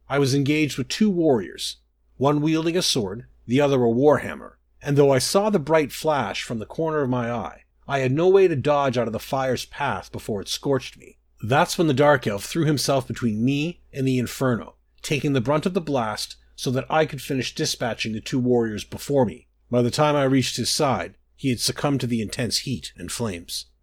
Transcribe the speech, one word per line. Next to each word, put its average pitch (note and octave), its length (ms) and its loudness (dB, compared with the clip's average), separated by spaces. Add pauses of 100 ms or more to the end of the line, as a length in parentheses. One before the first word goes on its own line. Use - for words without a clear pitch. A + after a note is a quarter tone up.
I C#3 100 0
was C3+ 160 2
engaged C#3+ 420 2
with C3 120 -4
two G#3+ 200 2
warriors, C#3+ 680 0 (400)
one D3 240 2
wielding D#3+ 360 0
a F3+ 60 0
sword, A2+ 420 -2 (220)
the B2 140 2
other C#3 220 4
a A#2+ 40 4
warhammer, A2+ 680 2 (260)
and C#3+ 160 0
though C#3+ 140 8
I C3+ 60 6
saw G3 320 2
the G3+ 100 2
bright D3+ 340 2
flash C3+ 500 -2
from A#2+ 160 -6
the G2+ 80 -10
corner D#3 340 -2
of C3+ 80 0
my B2 220 -2
eye, G2+ 320 -8 (240)
I C#3 120 -2
had B2+ 120 0
no D#3+ 160 4
way F#3+ 200 8
to E3 80 2
dodge C#3 420 2
out A#2 100 0
of A2 60 -6
the A2 60 -4
fire's C3 460 -4
path A2+ 460 -6
before G#2 300 -8
it - 80 -12
scorched - 480 -4
me. - 200 -20 (240)
That's C#3 360 2
when F3 100 2
the D3 60 2
Dark C#3+ 340 2
Elf G2+ 160 -6
threw E3 220 -2
himself C#3 420 0
between A2 360 -4
me C#3+ 380 -2 (120)
and C#3 120 -4
the C3 140 2
Inferno, A#2 560 -4 (260)
taking C#3+ 320 -2
the C3+ 80 2
brunt C#3+ 240 0
of F#3+ 80 -2
the F#3 80 -2
blast B2 540 -4 (200)
so - 160 -6
that B2+ 180 -2
I D#3+ 160 4
could D3 160 -8
finish C3 340 -4
dispatching A#2+ 560 -4
the G#2+ 100 -6
two - 180 -4
warriors A#2 440 2
before C3+ 420 0
me. F#2 220 -8 (240)
By B2 100 4
the A#2+ 80 2
time D3 280 2
I C#3 80 2
reached C3 320 2
his A#2+ 120 -2
side, A#2 460 -2 (200)
he C#3 140 -4
had A#2 120 -2
succumbed C#3 400 -2
to B2+ 60 -4
the A#2 140 -2
intense G#2+ 380 -4
heat - 380 -8
and F2 140 -12
flames. - 560 -8 (160)